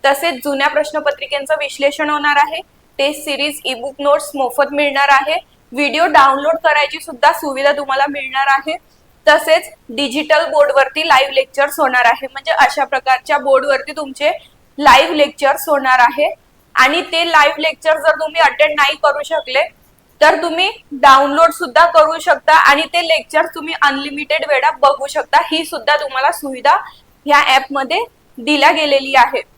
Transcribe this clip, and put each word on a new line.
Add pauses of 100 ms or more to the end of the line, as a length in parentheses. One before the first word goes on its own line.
तसेच
जुन्या
प्रश्नपत्रिकेचं
विश्लेषण
होणार
आहे. (360)
टेस्ट
सिरीज,
ईबुक
नोट्स
मोफत
मिळणार
आहे. (340)
व्हिडिओ
डाउनलोड
करायची
सुद्धा
सुविधा
तुम्हाला
मिळणार
आहे. (500)
तसेच (160)
डिजिटल
बोर्डवरती
लाईव्ह
लेक्चर्स
होणार
आहे.
म्हणजे
अशा
प्रकारच्या
बोर्डवरती
तुमचे (480)
लाईव्ह
लेक्चर्स
होणार
आहे. (400)
आणि
ते
लाईव्ह
लेक्चर
जर
तुम्ही
अटेंड
नाही
करू
शकले (420)
तर
तुम्ही (200)
डाउनलोड
सुद्धा
करू
शकता
आणि
ते
लेक्चर
तुम्ही
अनलिमिटेड
वेळा
बघू
शकता. (140)
ही
सुद्धा
तुम्हाला
सुविधा (480)
ह्या
ॲपमध्ये (340)
दिल्या
गेलेली
आहे. (160)